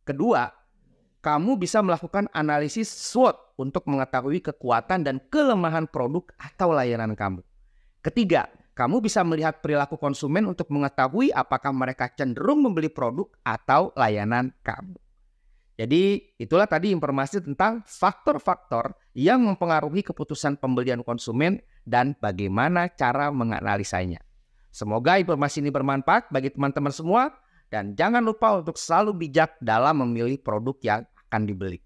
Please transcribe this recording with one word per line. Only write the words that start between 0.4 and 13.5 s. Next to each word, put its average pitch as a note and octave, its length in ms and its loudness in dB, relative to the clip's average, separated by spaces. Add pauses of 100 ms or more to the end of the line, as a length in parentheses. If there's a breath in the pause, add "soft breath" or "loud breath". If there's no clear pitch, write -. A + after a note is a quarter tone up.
kamu E3+ 400 0
bisa G3+ 240 2
melakukan F3+ 480 -2
analisis D3+ 560 -2
swot - 640 0
untuk C#3 300 -6
mengetahui C3+ 560 -2
kekuatan B2+ 640 -2
dan C3 240 -2
kelemahan F3+ 560 2
produk C3+ 400 -4 (160)
atau E3+ 320 0
layanan A#2 400 0
kamu. G2 320 -6 (560)
Ketiga, E3+ 480 2 (240)
kamu F#3+ 320 0
bisa G#3+ 160 2
melihat D#3+ 400 0
perilaku D3 400 -2
konsumen D3+ 480 -2
untuk E3+ 240 -6
mengetahui C#3+ 560 0
apakah C3+ 400 -2
mereka B2+ 400 -2
cenderung G#3+ 560 0
membeli D#3+ 240 0
produk B2+ 400 -4 (160)
atau C3+ 480 2